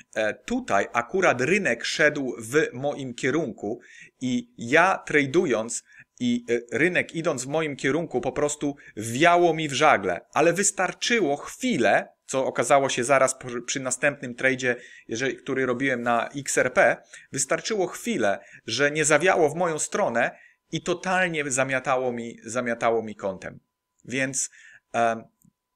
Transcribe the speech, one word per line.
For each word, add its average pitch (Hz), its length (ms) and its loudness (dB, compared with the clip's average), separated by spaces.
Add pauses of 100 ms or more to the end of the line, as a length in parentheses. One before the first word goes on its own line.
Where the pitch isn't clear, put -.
(160)
e, 107 180 0
tutaj 107 600 -2
akurat 139 480 2
rynek 151 440 0
szedł 147 540 0
w 117 340 0
moim 131 400 -6
kierunku 127 680 -4 (420)
i 123 360 -4
ja 160 480 2
tradując 139 800 0 (360)
i, 120 300 -2
e, 120 280 -2
rynek 160 380 0
idąc 151 280 -4
w 127 40 -12
moim 147 280 -4
kierunku 143 460 -2
po 135 100 -4
prostu 143 440 -4 (220)
wiało 160 560 4
mi 156 160 -4
w 139 40 -6
żagle, 104 480 2 (120)
ale 165 200 4
wystarczyło 190 840 0
chwilę, 156 680 2 (180)
co 131 200 -2
okazało 135 440 4
się 127 140 -2
zaraz 131 320 4
po, - 120 -16 (180)
przy - 140 -6
następnym 131 560 -4
tradzie, 131 400 0 (320)
jeżeli, 120 280 -4
który 131 300 -4
robiłem 127 360 -2
na 120 340 0
X 139 220 -6
R 127 160 2
P, - 240 6 (340)
wystarczyło 170 560 -2
chwilę, 110 520 -2 (260)
że 135 260 0
nie 156 140 0
zawiało 160 440 4
w 143 60 -8
moją 165 240 -2
stronę 147 600 -2 (320)
i 160 100 -4
totalnie 175 680 -2
zamiatało 131 600 0
mi, 117 320 -8
zamiatało 117 600 0
mi 107 120 -10
kątem. 92 440 -8 (460)
Więc, 131 440 -4 (440)
em, 117 300 0 (520)